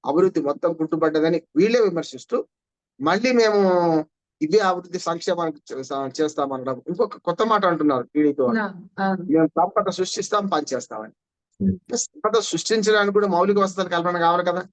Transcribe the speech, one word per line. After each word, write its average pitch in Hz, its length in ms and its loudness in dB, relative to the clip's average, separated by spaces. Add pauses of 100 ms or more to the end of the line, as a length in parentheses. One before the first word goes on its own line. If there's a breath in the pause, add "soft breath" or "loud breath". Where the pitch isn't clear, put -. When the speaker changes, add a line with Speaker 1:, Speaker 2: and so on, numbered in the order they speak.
Speaker 1:
అభివృద్ధి 170 360 2
మొత్తం 147 320 -2
కుంటుపడ్డదని 160 680 0 (140)
వీళ్ళే 226 240 4
విమర్శిస్తూ 185 680 -4 (560)
మళ్ళీ 226 300 2
మేము 220 280 4 (840)
ఇవే 160 180 2
అభివృద్ధి 180 400 -2
సంక్షేమానికి 170 600 -4 (120)
చే-, 131 100 -8
సా-, 135 280 -6 (100)
చేస్తామనడం. 135 680 -4
ఇంకొక 180 300 -2
కొత్త 185 260 -2
మాట 214 220 2
అంటున్నారు 151 500 2
టీడీపీ 143 260 2
వాళ్ళు, 123 200 2
Speaker 2:
ఆ, 190 460 -6
అవును. 185 160 -2
Speaker 1:
మేము 160 240 2
సంపద - 420 0
సృష్టిస్తాం, 196 580 -4
పని 151 180 0 (100)
చేస్తామని. 110 360 -10 (500)
Speaker 2:
ఉమ్. 190 340 -2
Speaker 1:
సంపద 302 440 -2
సృష్టించడానికి 214 760 0
కూడా 202 140 2
మౌలిక 190 300 2
వసతుల 190 300 0
కల్పన 175 300 -2
కావాలి 175 280 2
కదా 180 280 -2